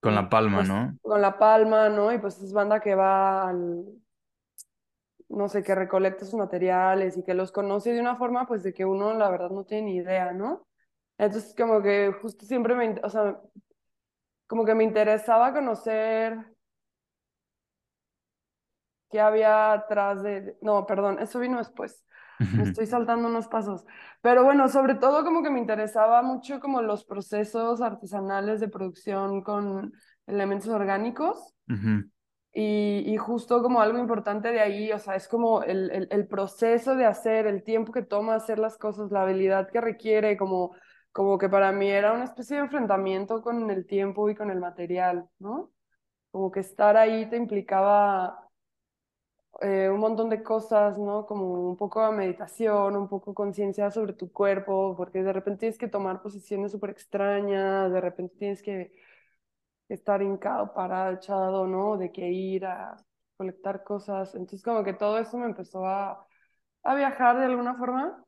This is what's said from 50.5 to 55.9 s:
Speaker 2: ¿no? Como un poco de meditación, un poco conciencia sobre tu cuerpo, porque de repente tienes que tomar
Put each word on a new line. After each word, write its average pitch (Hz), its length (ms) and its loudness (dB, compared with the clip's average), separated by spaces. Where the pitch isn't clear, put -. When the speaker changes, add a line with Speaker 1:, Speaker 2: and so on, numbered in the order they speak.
Speaker 2:
¿no? 208 280 -4
Como 180 440 -4
un 180 60 -8
poco 208 280 -2
de 214 120 2
meditación, 202 800 -2
un 202 120 -4
poco 196 260 -10
conciencia 202 560 -4
sobre 202 240 -6
tu 180 180 -12
cuerpo, 196 640 0
porque 185 260 -6
de 190 100 -2
repente 190 280 -4
tienes 226 180 -4
que 233 100 -6
tomar 190 340 -4